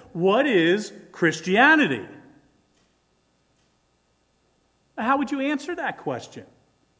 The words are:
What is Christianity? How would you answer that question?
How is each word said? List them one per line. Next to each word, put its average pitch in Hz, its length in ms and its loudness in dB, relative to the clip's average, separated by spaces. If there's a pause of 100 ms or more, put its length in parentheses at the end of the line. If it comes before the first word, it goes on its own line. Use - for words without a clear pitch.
(120)
What 196 360 2
is 185 440 2 (200)
Christianity? 185 920 2 (3000)
How 262 200 0
would 285 120 -4
you 277 100 -4
answer 294 360 -4
that 285 220 -8
question? - 460 -10 (560)